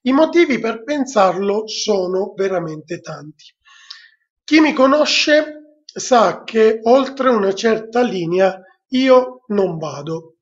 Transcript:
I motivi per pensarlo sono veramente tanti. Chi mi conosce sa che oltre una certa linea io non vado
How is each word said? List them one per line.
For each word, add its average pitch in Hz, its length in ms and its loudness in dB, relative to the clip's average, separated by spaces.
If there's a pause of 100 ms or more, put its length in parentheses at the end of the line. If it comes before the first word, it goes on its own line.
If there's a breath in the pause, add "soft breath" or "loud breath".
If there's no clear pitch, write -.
I 247 120 -2
motivi 311 460 2
per 226 240 -6
pensarlo 208 840 -2
sono 190 680 -4
veramente 170 640 -6
tanti. 151 540 -18 (880 loud breath)
Chi 311 180 4
mi 302 100 4
conosce 302 1120 0
sa 208 580 0
che 220 400 2
oltre 262 460 2
una 196 240 0
certa 226 480 -2
linea 185 600 0 (280 loud breath)
io 254 580 2
non 190 300 -2
vado 156 640 -10